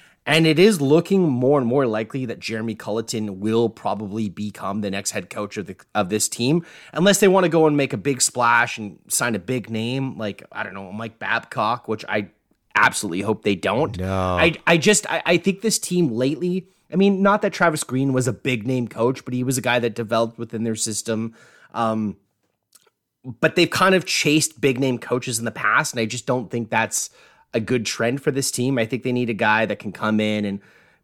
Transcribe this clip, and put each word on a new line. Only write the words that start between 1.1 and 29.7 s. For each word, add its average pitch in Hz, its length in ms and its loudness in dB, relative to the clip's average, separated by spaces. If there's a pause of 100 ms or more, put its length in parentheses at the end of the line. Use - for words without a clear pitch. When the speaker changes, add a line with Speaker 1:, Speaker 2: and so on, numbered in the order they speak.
Speaker 1:
more 135 360 2
and 123 80 0
more 131 200 2
likely 113 400 -4
that 110 140 -10
Jeremy 110 340 -6
Colleton 107 640 -6
will 110 300 2
probably 104 580 -4
become 101 540 -6
the 101 80 -4
next 98 220 -6
head 95 180 -8
coach 104 260 -8
of 95 100 -6
the, 95 100 -12 (180)
of 92 160 0
this 104 180 0
team, 147 360 0 (280)
unless 190 280 4
they 208 60 6
wanna 185 220 6
go 160 180 4
and 147 80 4
make 135 200 0
a - 20 -2
big 123 240 -2
splash 120 560 2
and 104 220 -12 (100)
sign 120 260 -2
a 101 40 -2
big 117 320 -6
name, 120 480 -4
like, 104 340 -8
I 104 100 -8
don't 95 120 -10
know, 98 180 -12
Mike 110 260 -10
Babcock, 113 720 -2
which 110 180 -4
I 104 220 -2 (480)
absolutely 98 460 2
hope 110 200 -2
they 101 120 2
don't. 101 440 -2
Speaker 2:
No. 92 140 -4
Speaker 1:
I, 95 420 2 (120)
I 175 100 6
just, 202 340 2
I, 160 140 -4
I 170 140 2
think 190 240 -2
this 220 160 0
team 175 340 0
lately, 151 560 -2 (240)
I - 40 -4
mean, 196 260 4
not 202 180 4
that 202 140 0
Travis 165 280 2
Green 135 300 0
was 127 160 2
a 117 40 0
big 113 340 -4
name 127 220 -2
coach, 123 360 -2
but 127 80 -10
he 127 100 -2
was 127 140 -2
a 120 60 -2
guy 123 160 2
that 117 160 0
developed 113 440 -2
within 113 260 -6
their 113 120 -2
system. 113 580 -4 (380)
Um, 110 460 -2 (1200)
but 156 160 0
they've 175 120 4
kind 190 260 4
of 180 100 2
chased - 560 0
big 131 180 2
name 131 200 0
coaches 123 400 -4
in 117 80 -6
the 110 40 -4
past, 123 440 0
and 123 60 -2
I 113 40 0
just 113 220 -8
don't 127 240 -2
think 117 180 -4
that's 110 420 -2 (420)
a 120 60 0
good 113 260 -2
trend 127 380 -2
for 147 80 0
this 135 220 -2
team. 127 260 0
I 113 80 0
think 120 160 -6
they 127 80 -4
need 123 180 0
a 117 60 -2
guy 110 320 2
that 101 140 -4